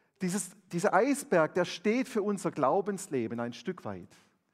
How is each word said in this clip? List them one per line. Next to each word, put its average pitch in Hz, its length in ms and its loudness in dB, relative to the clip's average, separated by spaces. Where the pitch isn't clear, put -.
Dieses, 185 300 -4
dieser 175 240 0
Eisberg, 190 600 4
der 175 100 2
steht 220 440 0
für 214 140 -2
unser 196 280 -2
Glaubensleben 147 920 -2
ein 120 120 -6
Stück - 320 -10
weit. 95 300 -12